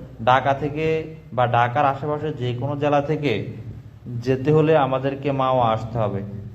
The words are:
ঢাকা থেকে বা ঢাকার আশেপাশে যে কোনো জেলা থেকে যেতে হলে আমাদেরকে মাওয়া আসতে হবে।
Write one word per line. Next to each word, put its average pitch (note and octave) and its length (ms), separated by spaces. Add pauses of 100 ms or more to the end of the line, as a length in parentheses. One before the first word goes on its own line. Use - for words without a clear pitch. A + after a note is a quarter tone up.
(260)
ঢাকা C3+ 280
থেকে D#3+ 640 (180)
বা A#2+ 140
ঢাকার A#2+ 380
আশেপাশে D3 480
যে B2 260
কোনো C#3+ 200
জেলা C#3+ 220
থেকে C#3+ 520 (540)
যেতে C3 440
হলে D#3 260
আমাদেরকে C3+ 540
মাওয়া C3 360
আসতে A2 300
হবে। G2 240 (340)